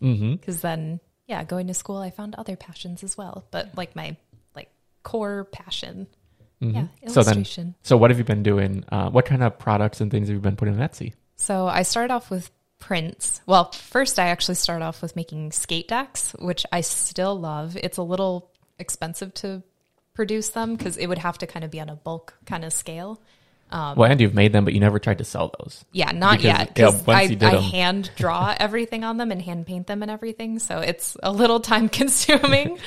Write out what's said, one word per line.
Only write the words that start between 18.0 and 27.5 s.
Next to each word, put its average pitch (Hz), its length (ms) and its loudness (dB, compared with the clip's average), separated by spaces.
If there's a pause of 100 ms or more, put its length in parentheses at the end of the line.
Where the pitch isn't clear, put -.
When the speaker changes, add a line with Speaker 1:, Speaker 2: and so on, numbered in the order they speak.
Speaker 2:
little 180 480 -4 (260)
expensive 185 560 -10
to 190 300 -10 (500)
produce 214 360 -4
them 226 260 -6
'cause 180 220 -8
it 175 100 -4
would 175 100 -2
have 170 200 -6
to 170 100 -10
kinda 160 180 -10
be 156 140 -10
on 156 80 -12
a 151 80 -14
bulk 165 380 -12 (120)
kinda 165 240 -8
scale. 170 500 -10 (520)
Um, 147 240 -6
Speaker 1:
Well, 120 140 8
and 139 100 4
you've 101 140 6
made 104 180 6
them, 104 140 4
but - 80 0
you 104 60 4
never 104 180 6
tried 101 200 0
to - 60 -6
sell - 340 -4
those. - 340 -18
Speaker 2:
Yeah, 175 200 0
not 185 260 4
Speaker 1:
Because, - 60 0
Speaker 2:
yet, - 320 4
Speaker 1:
yeah, 117 140 8
Speaker 2:
'cause 104 160 0
Speaker 1:
once 110 120 8
Speaker 2:
I, 98 40 8
Speaker 1:
you 98 140 4
did 98 80 2
Speaker 2:
I 95 120 8